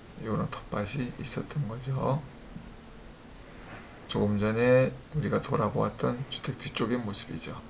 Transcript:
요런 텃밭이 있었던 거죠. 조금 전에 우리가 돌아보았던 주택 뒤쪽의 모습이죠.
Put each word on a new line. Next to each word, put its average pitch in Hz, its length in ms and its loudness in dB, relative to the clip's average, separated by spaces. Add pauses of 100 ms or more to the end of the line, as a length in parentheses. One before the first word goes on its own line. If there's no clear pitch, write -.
(240)
요런 110 260 0
텃밭이 123 720 -2
있었던 139 480 -2
거죠. 127 520 0 (1900)
조금 104 300 4
전에 123 540 8 (220)
우리가 151 260 2
돌아보았던 110 880 2
주택 - 300 -4
뒤쪽의 120 400 0
모습이죠. 98 600 -6 (120)